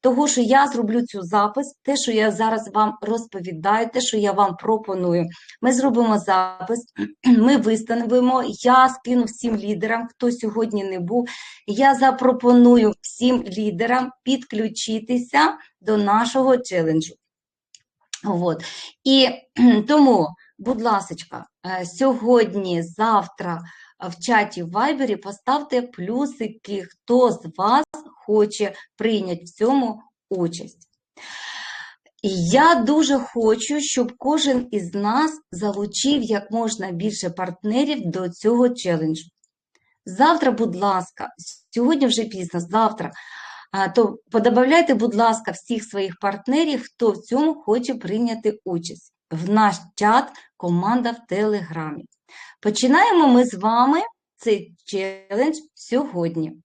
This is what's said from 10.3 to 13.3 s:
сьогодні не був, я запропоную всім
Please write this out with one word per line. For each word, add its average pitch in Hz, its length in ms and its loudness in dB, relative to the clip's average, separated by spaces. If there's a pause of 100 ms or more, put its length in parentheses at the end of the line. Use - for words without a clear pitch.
сьогодні 214 520 -4
не 190 160 -6
був, 233 260 -2 (420)
я 262 280 4
запропоную 247 1040 6
всім 247 420 -2